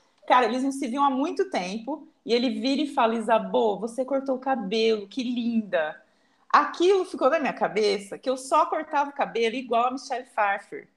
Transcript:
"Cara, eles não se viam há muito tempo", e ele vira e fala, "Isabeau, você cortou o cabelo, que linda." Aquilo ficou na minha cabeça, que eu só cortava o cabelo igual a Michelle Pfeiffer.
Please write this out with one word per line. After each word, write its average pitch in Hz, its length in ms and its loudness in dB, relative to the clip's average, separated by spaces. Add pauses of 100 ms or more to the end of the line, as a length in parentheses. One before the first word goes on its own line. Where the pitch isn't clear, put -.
(260)
"Cara, 254 200 6
eles 254 160 0
não 277 100 0
se 277 160 -4
viam 277 160 0
há 277 60 4
muito 349 400 -2
tempo", 220 580 -6 (160)
e 214 80 -2
ele 233 280 0
vira 269 220 0
e 302 120 0
fala, 226 220 4
"Isabeau, 214 640 0
você 233 240 -4
cortou 269 320 -2
o 254 40 -12
cabelo, 220 680 0
que 262 140 -6
linda." 226 800 -2 (520)
Aquilo 349 520 4
ficou 262 260 0
na 320 100 2
minha 214 120 -2
cabeça, 196 680 -2
que - 100 -6
eu 262 80 -2
só 311 300 2
cortava 311 440 -2
o - 20 -16
cabelo 226 420 -2
igual 247 320 0
a 254 60 0
Michelle 254 340 -8
Pfeiffer. 202 720 -4